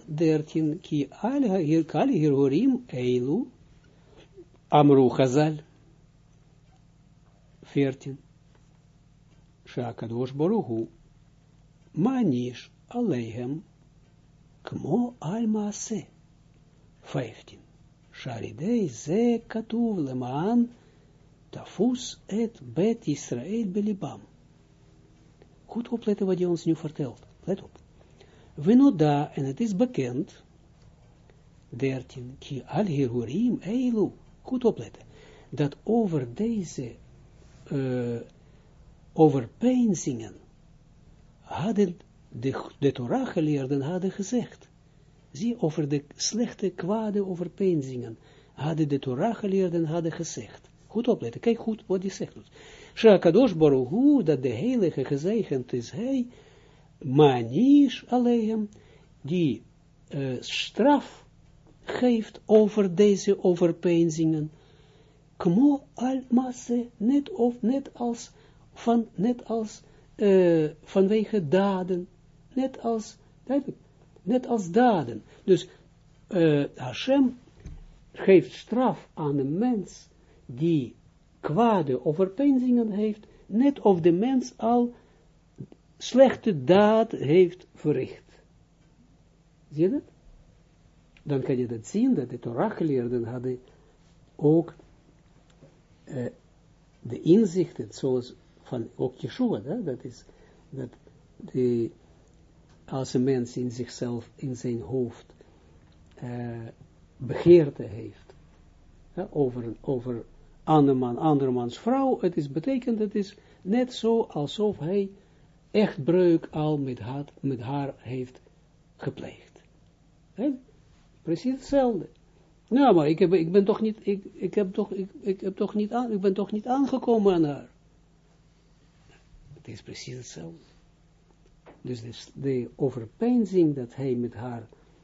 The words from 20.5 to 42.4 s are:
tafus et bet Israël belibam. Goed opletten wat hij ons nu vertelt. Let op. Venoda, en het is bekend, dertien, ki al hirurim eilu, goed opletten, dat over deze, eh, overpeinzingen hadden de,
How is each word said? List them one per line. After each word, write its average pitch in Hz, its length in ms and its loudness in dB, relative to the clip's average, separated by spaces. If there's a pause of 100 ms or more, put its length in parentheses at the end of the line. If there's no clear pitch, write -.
tafus - 760 -4
et 220 340 -6 (140)
bet 226 320 -2
Israël 165 640 -6
belibam. 190 500 -6 (1500)
Goed 233 220 -8
opletten 214 380 -2
wat 185 120 0
hij 180 80 0
ons 170 180 -2
nu 160 120 2
vertelt. 147 500 -10 (180)
Let 190 180 -6
op. - 160 -20 (800)
Venoda, 156 760 4
en 143 100 -2
het 135 160 -6
is 214 160 -2
bekend, 156 680 -2 (1200)
dertien, 131 680 -6
ki 131 280 -12
al 190 180 -2
hirurim 139 760 0
eilu, 226 500 0 (320)
goed 247 220 -6
opletten, - 380 -2 (460)
dat 143 340 -2
over 165 520 0
deze, 190 580 -6 (720)
eh, 127 560 -4 (920)
overpeinzingen 151 1200 2 (1080)
hadden 202 560 -2 (320)
de, - 500 -6